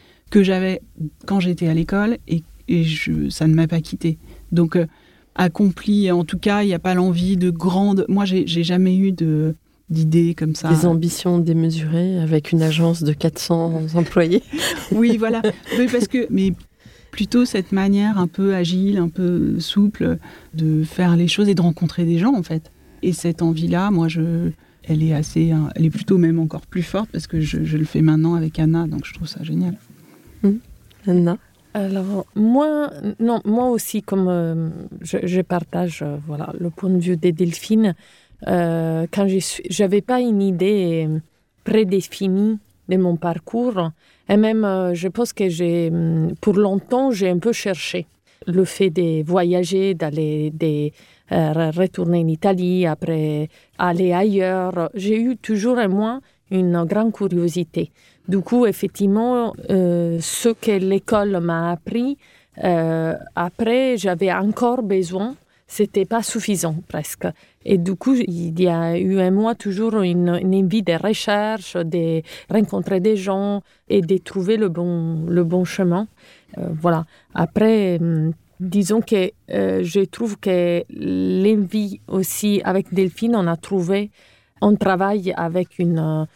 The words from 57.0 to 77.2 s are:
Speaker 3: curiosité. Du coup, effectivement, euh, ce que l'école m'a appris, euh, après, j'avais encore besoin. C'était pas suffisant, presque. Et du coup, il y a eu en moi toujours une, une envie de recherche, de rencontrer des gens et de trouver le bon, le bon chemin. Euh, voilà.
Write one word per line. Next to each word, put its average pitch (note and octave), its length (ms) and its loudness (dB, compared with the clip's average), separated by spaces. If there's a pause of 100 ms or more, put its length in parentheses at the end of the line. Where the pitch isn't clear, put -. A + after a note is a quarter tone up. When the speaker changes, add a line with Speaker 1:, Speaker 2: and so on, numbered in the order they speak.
Speaker 3:
curiosité. F3 760 -2 (380)
Du F#3+ 100 2
coup, A#3+ 260 2
effectivement, G#3+ 880 0 (160)
euh, F3 520 2
ce - 280 -2
que A3+ 220 -2
l'école G3 680 0
m'a E3+ 320 -2
appris, A#3+ 460 -4 (460)
euh, E3 500 0 (220)
après, A3+ 600 0
j'avais F3+ 340 0
encore G#3+ 520 0
besoin. F#3+ 520 -2 (340)
C'était G3+ 360 0
pas A3+ 180 -2
suffisant, F3+ 520 -4 (120)
presque. - 400 -8 (380)
Et G#3 120 2
du F3+ 180 -2
coup, C4 200 0
il E3+ 460 -4
y F3+ 80 4
a E3 280 0
eu F#3+ 220 0
en F#3 120 2
moi A3 220 2
toujours G#3+ 480 -2
une, F3 400 2
une F#3+ 140 2
envie G3 260 2
de F3 120 0
recherche, G#3 800 -2
de E3 460 -2 (280)
rencontrer G3 520 0
des G#3+ 160 2
gens G3 440 -2 (280)
et G3+ 100 2
de F#3 180 2
trouver F#3+ 380 -2
le G#3+ 140 0
bon, E3 580 -2
le F3 160 2
bon F3+ 220 0
chemin. F#3 420 0 (500)
Euh, F3 120 -6 (120)
voilà. E3 240 0 (300)